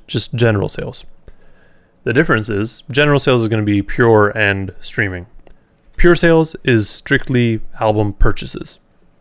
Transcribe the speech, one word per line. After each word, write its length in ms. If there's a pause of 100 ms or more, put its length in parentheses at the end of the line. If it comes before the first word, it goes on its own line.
just 280
general 340
sales. 360 (1000)
The 80
difference 360
is 420
general 280
sales 240
is 60
gonna 140
be 200
pure 540
and 440
streaming. 460 (680)
Pure 180
sales 480
is 260
strictly 760 (180)
album 320
purchases. 680 (420)